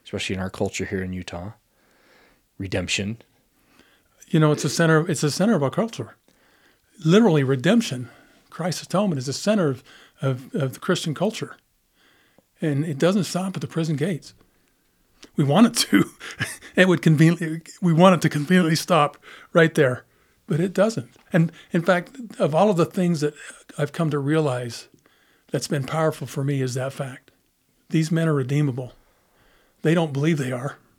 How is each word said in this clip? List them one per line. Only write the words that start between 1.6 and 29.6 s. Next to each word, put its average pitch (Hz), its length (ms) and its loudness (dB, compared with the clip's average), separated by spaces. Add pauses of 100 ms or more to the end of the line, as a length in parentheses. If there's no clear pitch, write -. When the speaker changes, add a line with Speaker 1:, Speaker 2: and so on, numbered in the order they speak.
Speaker 1:
Redemption. 98 600 -6 (1080)
Speaker 2:
You 160 120 2
know, 156 120 6
it's 151 140 0
a 147 40 -2
center, 160 400 2
it's - 140 -4
a 147 80 0
center 214 240 2
of 143 80 0
our 131 60 0
culture. 185 460 -6 (880)
Literally, 165 400 4
redemption, 135 640 0 (400)
Christ's 165 340 -6
atonement, 190 360 -2
is 127 80 -8
the 139 60 -4
center 196 360 0
of, 123 140 -6 (380)
of, 135 320 -4
of 139 200 -2
the - 60 -18
Christian 180 340 -4
culture. - 420 -6 (1080)
And 147 220 -2
it 156 160 -6
doesn't 185 240 2
stop 185 320 -6
at 160 60 -8
the 135 60 -6
prison 160 280 -4
gates. 147 380 -6 (1040)
We 160 80 2
want 156 240 6
it - 80 -6 (140)
to. - 200 2 (300)
<laughs> - 60 -4 (300)
It 185 120 6
would 175 140 2
conveniently, 160 600 4 (200)
we 175 100 2
want 180 240 8
it 160 60 -2
to 160 80 2
conveniently 160 460 2
stop 156 420 0 (340)
right 165 220 6
there, 127 320 2 (420)
but 160 140 -2
it 190 120 -2
doesn't. 202 360 -2 (240)
And 165 180 2 (220)
in 170 80 0
fact, 175 340 0 (220)
of 160 180 0
all 196 140 4
of 190 80 2
the 165 80 2
things 175 340 -2
that 147 140 -2 (440)
I've 147 140 -4
come 165 200 -2
to 147 80 -2
realize 135 680 -2 (640)
that's - 160 -4
been 143 160 -2
powerful 156 420 -2
for 143 160 -8
me 139 200 -2
is 127 140 -4
that 131 180 -6
fact. 131 380 -12 (580)
These 160 240 0
men 165 160 2
are 156 40 2
redeemable. 135 600 -2 (880)